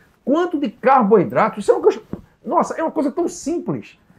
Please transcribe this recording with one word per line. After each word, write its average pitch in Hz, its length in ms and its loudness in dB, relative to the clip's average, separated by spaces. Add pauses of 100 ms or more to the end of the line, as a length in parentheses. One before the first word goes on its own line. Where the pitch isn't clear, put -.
(240)
quanto 339 340 0
de 277 120 -4
carboidrato, 208 880 2
isso - 140 2
é - 20 0
uma - 80 -2
coisa, - 180 2 (440)
nossa, 285 300 0
é - 80 -4
uma 311 100 -2
coisa 285 180 -2
tão 339 180 -2
simples. 262 680 -8 (200)